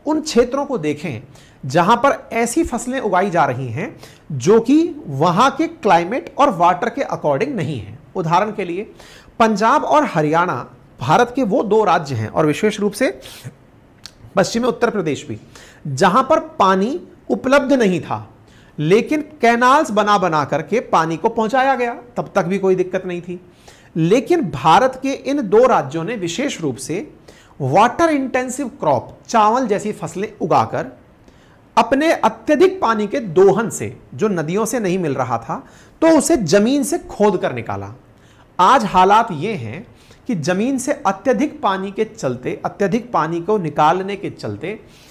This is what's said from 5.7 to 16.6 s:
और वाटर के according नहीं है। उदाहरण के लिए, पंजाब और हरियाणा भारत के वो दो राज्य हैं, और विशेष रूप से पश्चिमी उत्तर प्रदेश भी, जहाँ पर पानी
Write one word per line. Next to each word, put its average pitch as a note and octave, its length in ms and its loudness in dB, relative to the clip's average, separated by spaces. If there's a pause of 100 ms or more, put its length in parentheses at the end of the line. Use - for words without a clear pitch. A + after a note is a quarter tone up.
और C#4 120 4
वाटर F3 400 2
के C4 120 -4
according D#3+ 460 -2
नहीं D#3+ 320 -4
है। F#2 200 -16 (160)
उदाहरण F#3 360 0
के G3+ 140 -6
लिए, F3 260 -8 (480)
पंजाब A3+ 440 2
और D4+ 220 2
हरियाणा D#3+ 640 0 (320)
भारत G3+ 340 2
के C4+ 80 0
वो A3 200 0
दो A3 200 2
राज्य E3 320 0
हैं, G#2+ 120 -4
और - 180 0
विशेष D#3 340 0
रूप G3+ 120 0
से C4+ 280 -2 (1160)
पश्चिमी A3+ 320 0
उत्तर A#3 220 0
प्रदेश E3 380 -4
भी, A2 120 -10 (480)
जहाँ F3 360 2
पर D#4 160 2
पानी G#3+ 640 0 (260)